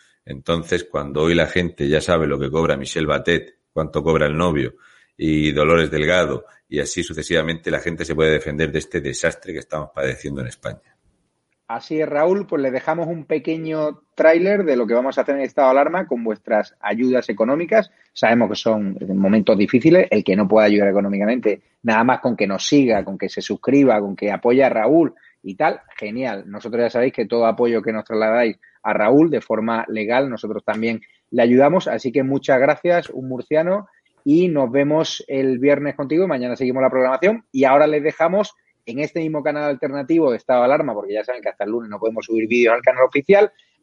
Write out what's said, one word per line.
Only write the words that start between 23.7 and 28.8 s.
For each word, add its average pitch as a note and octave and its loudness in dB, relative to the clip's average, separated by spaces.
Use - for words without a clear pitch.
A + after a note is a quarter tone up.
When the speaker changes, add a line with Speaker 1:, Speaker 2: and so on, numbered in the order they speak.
Speaker 2:
con G2 -6
que G2+ -4
apoye A#2+ 2
a B2+ 4
Raúl B2+ 2
y F#3+ -12
tal, E3+ -2
genial. A2 -8
Nosotros G#2 -6
ya A2+ 0
sabéis B2 0
que A#2 -4
todo A#2 0
apoyo A2+ 2
que A2 -6
nos A2 -6
trasladáis A2 0